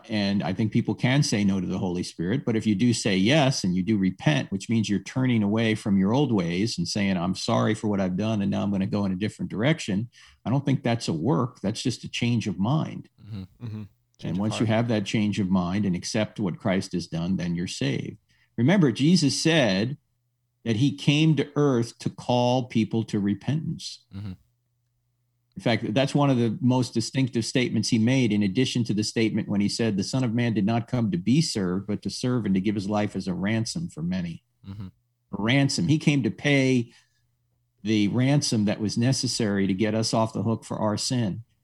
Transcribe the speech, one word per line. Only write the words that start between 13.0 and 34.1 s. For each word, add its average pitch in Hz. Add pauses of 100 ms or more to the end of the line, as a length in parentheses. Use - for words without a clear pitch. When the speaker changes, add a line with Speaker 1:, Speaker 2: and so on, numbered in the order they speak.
Speaker 2:
Mm-hmm. 104 (240)
Speaker 3:
Mm-hmm. 107
Change 98 (360)
Speaker 1:
And -
Speaker 3:
of 90
Speaker 1:
once 110
you 120
Speaker 3:
heart. 107
Speaker 1:
have 117
that 104
change 104
of 95
mind 92
and 90
accept -
what 87
Christ 98
has 85
done, 85
then 85
you're 87
saved. - (400)
Remember, 147
Jesus 147
said 127 (680)
that 117
he 135
came 151
to 135
earth 131
to -
call 123
people 113
to 107
repentance. 131 (100)
Speaker 2:
Mm-hmm. 98 (1200)
Speaker 1:
In -
fact, 113
that's 139
one 143
of 131
the 117
most 127
distinctive 120
statements 120
he 117
made, 120
in 104
addition 117
to 113
the 104
statement 110
when 101
he 101
said, 110
"The 95
Son 131
of 110
Man 120
did 101
not 113
come 117
to 87
be 110
served, 98
but 104
to 98
serve 123
and 98
to 95
give 101
his 101
life 104
as 95
a 92
ransom 110
for -
many." 87 (240)